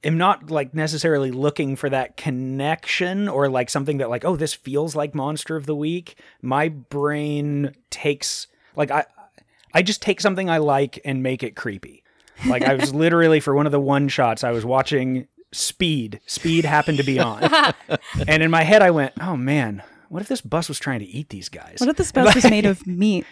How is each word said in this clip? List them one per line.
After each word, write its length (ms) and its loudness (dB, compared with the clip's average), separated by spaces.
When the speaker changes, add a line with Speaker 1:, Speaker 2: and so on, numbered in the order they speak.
Speaker 1:
am 140 0
not, 340 0
like, 240 -4
necessarily 560 0
looking 440 -2
for 140 -4
that 260 -2
connection 1120 -4
or, 220 0
like, 200 -2
something 280 -2
that, 120 -4
like, 140 -4
"Oh, 120 0
this 180 -4
feels 420 -4
like 200 -2
Monster 400 -4
of 100 -8
the 100 -4
Week." 440 -6
My 280 -2
brain 1040 -4
takes, 580 -6
like, 160 -2
I, 140 0
I 80 4
just 200 -2
take 200 -2
something 280 0
I 100 2
like 460 0
and 180 -2
make 200 -2
it 120 -8
creepy. 480 -12
Like, 180 2
I 120 4
was 180 0
Speaker 2:
<laughs> 0 -
Speaker 1:
literally, 460 4
for 160 0
one 100 2
of 60 0
the 80 2
one 300 2
shots, 340 0
I 80 0
was 140 -2
watching 640 0
Speed. 760 -4
Speed 380 0
happened 340 2
to 40 0
be 160 0
on. 540 2
Speaker 2:
<laughs> 380 -4
Speaker 1:
And 160 4
in 80 2
my 120 4
head, 200 6
I 80 6
went, 300 0
"Oh, 140 -4
man, 460 -2
what 120 -8
if 60 -10
this 140 -4
bus 280 -4
was 100 -8
trying 200 -4
to 80 -10
eat 220 -12
these 200 -12
guys?" 300 -18
Speaker 2:
What 100 2
if 80 0
this 140 -2
bus 240 6
was 80 4
Speaker 1:
Like, 80 10
Speaker 2:
made 140 4
of 220 0
meat? 440 0